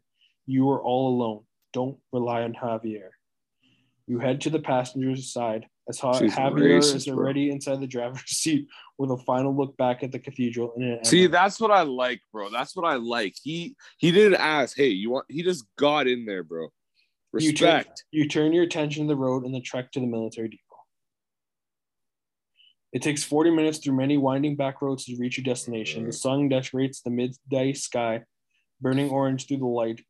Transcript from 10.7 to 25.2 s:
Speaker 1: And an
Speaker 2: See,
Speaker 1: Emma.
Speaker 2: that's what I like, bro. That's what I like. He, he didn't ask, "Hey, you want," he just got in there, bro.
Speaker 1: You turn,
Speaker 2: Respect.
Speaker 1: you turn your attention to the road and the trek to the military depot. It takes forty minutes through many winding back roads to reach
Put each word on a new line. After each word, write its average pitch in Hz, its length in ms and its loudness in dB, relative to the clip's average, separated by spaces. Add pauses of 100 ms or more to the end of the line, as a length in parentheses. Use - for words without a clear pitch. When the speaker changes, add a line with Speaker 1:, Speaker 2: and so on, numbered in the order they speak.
Speaker 1:
And 123 100 -6
an 117 180 -4
Speaker 2:
See, 180 220 6
Speaker 1:
Emma. 165 80 4
Speaker 2:
that's 190 260 4
what 220 120 2
I 196 120 8
like, 127 380 -2 (100)
bro. 101 180 -8
That's 120 260 -6
what 175 120 -4
I 151 80 2
like. 117 480 -2
He, 165 320 -8 (220)
he 170 140 4
didn't 196 280 8
ask, 143 380 0
"Hey, 135 120 4
you 101 220 -2
want," 131 160 -4
he 151 160 -6
just 165 220 -2 (120)
got 143 300 2
in 123 180 0
there, 95 180 -6
bro. 80 260 -8 (640)
Speaker 1:
You 156 180 2
turn, 165 260 6
Speaker 2:
Respect. - 340 -6
Speaker 1:
you 151 180 2
turn 156 240 2
your 175 100 4
attention 151 400 -2
to 151 40 -2
the 147 100 2
road 131 260 0
and 127 100 -6
the 131 60 -4
trek 127 320 -8
to 139 80 -4
the 123 80 -2
military 113 400 -4
depot. - 140 -12 (2250)
It 127 80 -4
takes 147 220 -2
forty 160 280 2
minutes 156 280 2
through 139 160 0
many 135 220 2
winding 139 380 0
back 135 260 -4
roads 135 240 -4
to 123 120 -10
reach 123 200 -4